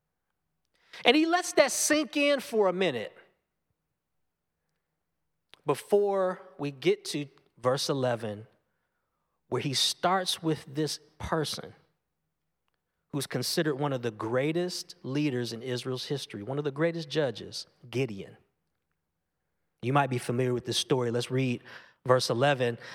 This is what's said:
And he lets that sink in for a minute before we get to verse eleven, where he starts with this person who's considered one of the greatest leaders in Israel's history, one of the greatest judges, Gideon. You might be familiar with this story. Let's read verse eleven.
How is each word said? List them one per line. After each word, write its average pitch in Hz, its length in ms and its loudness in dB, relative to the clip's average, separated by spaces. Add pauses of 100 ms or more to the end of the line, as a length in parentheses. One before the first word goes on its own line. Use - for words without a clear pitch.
(1040)
And 240 100 8
he 311 100 6
lets 349 280 0
that 285 180 6
sink - 460 0
in 285 240 4
for 214 260 2
a 180 60 2
minute 160 420 0 (2500)
before 190 760 2 (160)
we 143 140 -4
get 151 340 0
to 147 220 -4 (320)
verse 127 300 0
eleven, 117 580 -2 (1000)
where 123 140 -2
he 143 120 -2
starts - 720 0
with 160 240 -2
this 143 320 -4 (200)
person - 540 -4 (1400)
who's 139 140 -4
considered 151 480 0
one 143 160 -2
of 131 100 -2
the 120 100 -2
greatest 139 920 -2
leaders 131 500 0
in 113 80 -10
Israel's 127 440 -4
history, 135 380 -6
one 131 140 -6
of 147 60 -2
the 147 80 -2
greatest 160 380 -2
judges, 131 580 -4 (220)
Gideon. 117 480 -6 (1400)
You 120 100 -2
might 139 180 4
be 127 80 -2
familiar 123 360 0
with 120 120 -2
this 113 120 -2
story. 123 340 0
Let's 120 180 -2
read 127 320 0 (440)
verse 127 240 4
eleven. 123 480 2 (180)